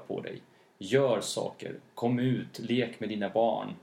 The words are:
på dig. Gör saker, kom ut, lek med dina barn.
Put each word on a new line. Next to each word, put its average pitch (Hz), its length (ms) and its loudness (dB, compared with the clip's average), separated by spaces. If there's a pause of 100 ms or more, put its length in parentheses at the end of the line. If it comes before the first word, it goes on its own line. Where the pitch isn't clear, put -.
på 95 140 -6
dig. - 220 -10 (360)
Gör 117 420 4
saker, - 540 -6 (200)
kom 123 240 2
ut, 120 400 0
lek 117 420 -2
med 107 80 -4
dina 101 200 -2
barn. 107 400 2 (140)